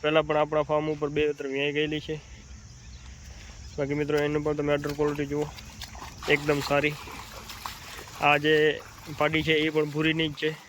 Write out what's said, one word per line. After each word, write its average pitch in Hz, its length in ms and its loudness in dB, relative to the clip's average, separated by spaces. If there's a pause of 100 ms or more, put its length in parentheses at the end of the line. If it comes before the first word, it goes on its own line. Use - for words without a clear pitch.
પહેલાં 151 260 4
પણ 151 140 4
આપણા 151 280 4
ફાર્મ 151 220 2
ઉપર 147 180 -2
બે 147 200 2
વેતર 143 180 -4
વ્યાઈ 139 300 0
ગયેલી 151 300 0
છે. 156 120 -4 (1600)
બાકી 147 240 0
મિત્રો, 147 180 0
એનું 147 240 0
પણ 151 160 0
તમે 147 160 2
અડર 147 180 -2
ક્વોલિટી 147 380 0
જુઓ, 147 160 -2 (800)
એકદમ 147 400 4
સારી. 147 280 2 (1200)
આ 147 240 6
જે 156 100 6 (640)
પાડી 156 300 2
છે, 160 80 4
એ 156 160 2
પણ 151 240 2
ભૂરીની 156 340 2
જ 147 60 -8
છે 156 160 -2 (180)